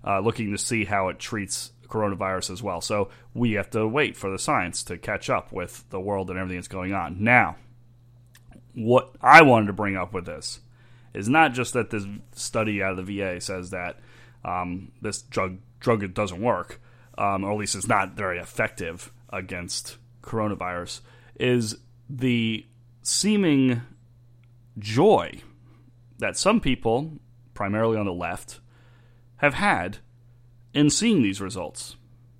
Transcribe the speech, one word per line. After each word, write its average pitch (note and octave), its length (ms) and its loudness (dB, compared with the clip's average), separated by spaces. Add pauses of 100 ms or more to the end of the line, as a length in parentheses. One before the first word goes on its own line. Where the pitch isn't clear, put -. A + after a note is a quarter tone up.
uh, G2 140 2
looking A2 320 -2
to G2+ 60 -4
see A2+ 260 -2
how F#2+ 240 0
it E2+ 100 -6
treats - 540 -8 (140)
coronavirus F#2+ 640 -4
as G2 120 -10
well. F#2 180 -4
So G#2 300 -2 (240)
we A#2 180 0
have G2 180 -2
to A2 160 0
wait B2 300 -2
for G2 140 -6
the F#2+ 80 -6
science G2 460 -2
to F2+ 120 -8
catch - 320 -6
up A#2+ 240 -2
with - 380 -10
the G2 100 -6
world F#2+ 300 -4
and F#2 80 -6
everything F#2 180 -6
that's F2+ 120 -12
going F#2 260 -6
on. F2+ 280 -4
Now, A2+ 340 4 (1160)
what A#2+ 480 2
I D3 220 12
wanted A#2 240 8
to G2+ 80 -2
bring G2 220 -2
up F2+ 180 -6
with F2 100 -6
this - 360 -12 (520)
is G2+ 160 -4
not D3+ 240 6
just B2 220 -4
that A#2 160 0
this G#2 160 -2 (260)
study G#2+ 500 -2
out F#2+ 100 0
of F2+ 40 -4
the F#2 60 -6
V G2 180 -6
A F2+ 200 -4
says F2+ 300 -8
that, F2+ 300 -8 (440)
um, F2+ 460 -6 (100)
this G#2 220 -8
drug, F#2 360 -4 (200)
drug G2+ 360 0
doesn't F#2+ 260 -4
work, G2+ 400 -2 (380)
um, G2 260 0
or G2+ 80 -2
at G#2+ 60 -2
least G#2 160 -4
it's F#2+ 120 -6
not G2 280 2
very F#2 240 -4
effective F2 720 -6 (160)
against F#2 720 -10 (240)
coronavirus, F2+ 800 -4 (380)
is A#2+ 380 2 (320)
the A#2 580 -2 (360)
seeming C#3+ 800 2 (960)
joy A2 540 4 (840)
that G#2 180 -4
some G#3+ 240 4
people, C3 520 0 (420)
primarily G#2+ 420 0
on G#2 100 -2
the F#2 60 -2
left, F2 460 -8 (800)
have C#3+ 180 2
had B2+ 440 0 (760)
in D3 160 4
seeing G3+ 320 2
these G2 180 0
results. F#2+ 540 -10 (460)